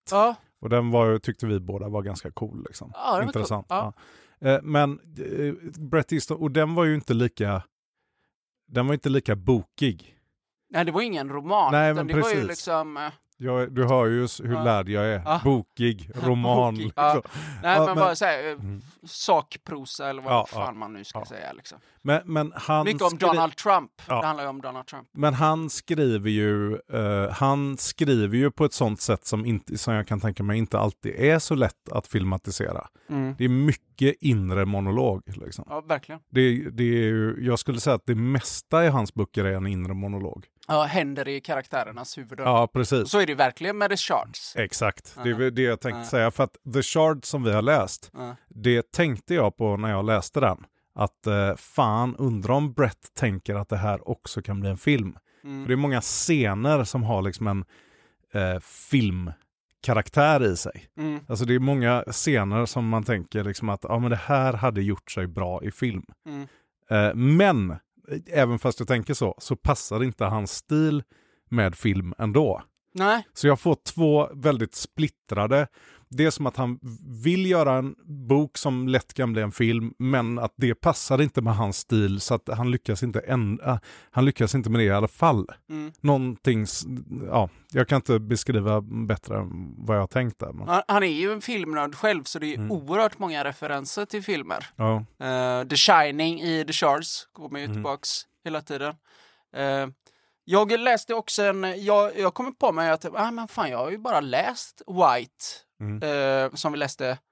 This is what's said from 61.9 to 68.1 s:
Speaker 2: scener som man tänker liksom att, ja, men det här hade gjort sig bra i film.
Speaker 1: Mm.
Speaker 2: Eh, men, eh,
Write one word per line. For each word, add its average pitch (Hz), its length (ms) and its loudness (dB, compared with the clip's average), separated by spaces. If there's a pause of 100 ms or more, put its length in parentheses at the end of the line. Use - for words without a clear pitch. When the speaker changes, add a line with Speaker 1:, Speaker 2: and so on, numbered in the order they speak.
Speaker 2:
scener 113 560 0
som 117 220 -2
man 113 160 0
tänker 107 400 -2
liksom 101 240 -6
att, 101 200 -4
ja, 117 100 0
men 120 120 0
det 117 140 2
här 131 280 2
hade 107 300 0
gjort 98 280 -4
sig 92 160 -4
bra 90 360 -6
i - 80 -8
film. 107 340 -6 (220)
Speaker 1:
Mm. 143 220 -12 (420)
Speaker 2:
Eh, 104 240 4
men, 139 560 4
eh, 90 80 -8 (540)